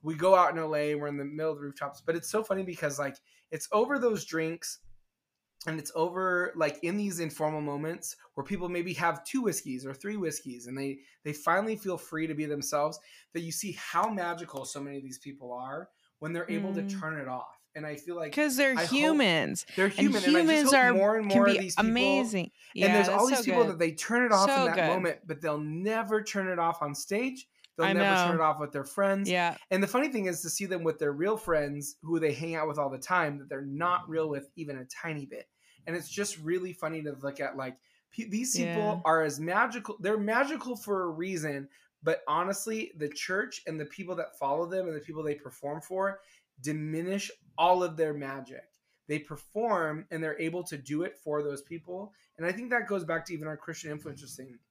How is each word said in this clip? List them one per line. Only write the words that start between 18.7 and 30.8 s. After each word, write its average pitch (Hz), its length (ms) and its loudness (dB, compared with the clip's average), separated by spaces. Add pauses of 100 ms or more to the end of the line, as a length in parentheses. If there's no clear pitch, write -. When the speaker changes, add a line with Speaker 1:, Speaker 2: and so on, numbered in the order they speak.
Speaker 1:
I - 100 4
hope 170 60 -2
Speaker 2:
humans. 247 720 4 (100)
Speaker 1:
they're 190 120 6
Speaker 2:
And 196 100 0
Speaker 1:
human, 202 280 4
and 302 120 8
I 339 80 6
just 320 80 8
Speaker 2:
humans 294 180 6
Speaker 1:
hope - 80 8
Speaker 2:
are, 247 140 8
Speaker 1:
more 208 240 6
and 214 120 0
Speaker 2:
can 196 100 8
Speaker 1:
more 202 100 8
of 196 40 6
Speaker 2:
be 196 60 4
Speaker 1:
these 180 180 -4
people 208 140 4
Speaker 2:
amazing. 247 600 2 (300)
Speaker 1:
and - 0 -
Speaker 2:
Yeah, 208 140 8
Speaker 1:
there's 202 140 8
Speaker 2:
that's 196 120 4
Speaker 1:
all 247 60 8
these 262 120 4
Speaker 2:
so 233 40 0
Speaker 1:
people 240 200 6
Speaker 2:
good. 202 80 4
Speaker 1:
that 165 80 -4
they 165 140 4
turn 240 320 2
it 226 60 4
off 202 180 8
Speaker 2:
So 269 120 4
Speaker 1:
in 262 40 6
that 170 100 2
Speaker 2:
good. 175 120 4
Speaker 1:
moment, 175 400 2
but 147 140 -6
they'll 151 180 -2
never 202 640 -2
turn 196 260 -2
it 180 100 0
off 165 220 2
on 143 140 -4
stage. 254 520 -4 (300)
They'll 185 100 4
Speaker 2:
I 190 60 4
Speaker 1:
never 196 220 4
turn 175 160 4
Speaker 2:
know. - 40 2
Speaker 1:
it 160 60 2
off 151 180 4
with 147 140 -6
their 143 120 -2
friends. 196 440 2
Speaker 2:
Yeah. 175 280 2 (140)
Speaker 1:
And 190 100 4
the 196 60 2
funny 269 220 2
thing 220 180 -2
is 170 140 -2
to 165 80 -6
see 196 160 -4
them 175 180 -2